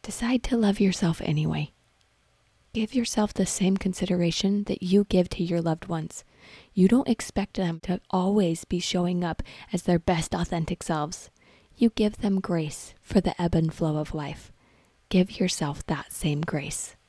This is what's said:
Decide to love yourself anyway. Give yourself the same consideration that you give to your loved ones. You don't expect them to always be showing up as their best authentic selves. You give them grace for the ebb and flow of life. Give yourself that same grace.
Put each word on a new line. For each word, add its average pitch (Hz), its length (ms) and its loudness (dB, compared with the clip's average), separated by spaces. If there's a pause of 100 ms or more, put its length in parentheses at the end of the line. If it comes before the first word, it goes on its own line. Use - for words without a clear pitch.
Decide 233 420 -2
to 247 120 0
love 208 220 2
yourself 180 460 2
anyway. 156 480 -2 (1000)
Give 220 220 -4
yourself 226 400 0
the 190 100 2
same 190 320 2
consideration 185 880 0
that - 160 -4
you 190 280 4
give 180 220 4
to - 120 -6
your 170 180 0
loved 165 260 -2
ones. 165 360 -6 (500)
You 185 140 6
don't 240 220 4
expect - 480 -2
them 165 240 -2
to 180 200 -4 (100)
always 185 540 2
be 180 140 -2
showing 175 460 0
up 165 180 -4 (300)
as 180 100 -2
their 175 160 4
best 165 340 0
authentic 170 520 -4
selves. 151 440 -4 (480)
You 233 140 4
give 214 280 0
them 196 200 0
grace 165 640 -4
for - 180 4
the 180 220 -2
ebb 170 140 2
and 160 180 2
flow 156 220 -2
of 151 180 -4
life. - 380 -10 (560)
Give 185 320 2
yourself 160 460 -2
that - 260 -4
same 147 300 -2
grace. - 520 -6 (140)